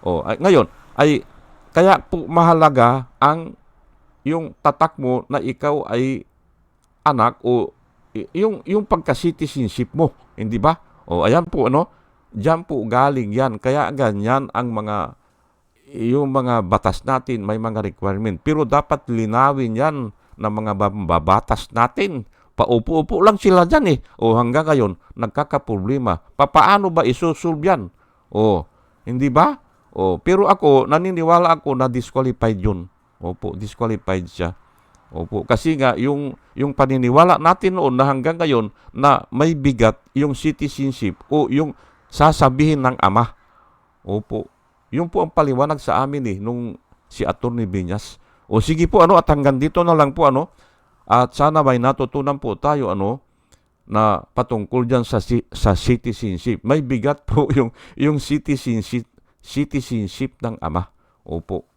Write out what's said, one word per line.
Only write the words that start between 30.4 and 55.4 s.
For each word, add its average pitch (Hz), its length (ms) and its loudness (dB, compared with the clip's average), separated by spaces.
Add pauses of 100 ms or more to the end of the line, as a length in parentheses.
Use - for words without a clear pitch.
ako, 147 400 4
naniniwala 170 720 2
ako 139 160 -2
na 127 160 0
disqualified 120 680 -2
yun. 92 260 -4 (340)
Opo, 87 320 -8
disqualified 98 800 -6
siya. 85 180 -6 (600)
Opo, 85 320 -8
kasi 160 320 0
nga, 131 240 0
yung, 139 400 -4 (160)
yung 139 160 -2
paniniwala 135 640 4
natin 180 400 0
noon 135 240 0
na 135 80 4
hanggang 143 320 -2
ngayon 123 320 0 (240)
na 135 340 2
may 156 240 0
bigat 127 460 2 (160)
yung 143 160 0
citizenship 135 960 -4
o 151 240 0
yung 147 240 -2 (320)
sasabihin 147 760 2
ng 127 160 0
ama. 107 380 2 (720)
Opo. 104 400 -6 (440)
Yun 165 160 -4
po 185 160 -2
ang 156 80 -6
paliwanag 147 460 0
sa 113 240 -2
amin 139 260 -6
eh, 98 120 -6
nung 117 360 -8 (320)
si - 140 -10
Attorney 117 460 -4
Viñas. 92 500 -6 (320)
O 110 100 2
sige 160 300 0
po, 190 160 6
ano, 185 100 6
at - 140 4
hanggang 139 320 2
dito 156 240 0
na 170 100 4
lang 147 160 4
po, 151 160 2
ano. 139 240 0 (540)
At 120 300 2
sana 156 260 2
may 131 160 2
natutunan 135 600 -2
po 113 180 -4
tayo, 143 340 -2
ano, 98 300 -4 (640)
na 107 380 0
patungkol 120 640 -4
dyan 123 180 0
sa 110 160 -2
si-, 120 300 -2